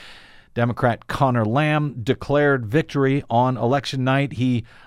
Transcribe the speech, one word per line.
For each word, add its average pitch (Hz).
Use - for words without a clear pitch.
Democrat 120
Connor 123
Lamb 147
declared 139
victory 139
on 127
election 131
night. 135
He 123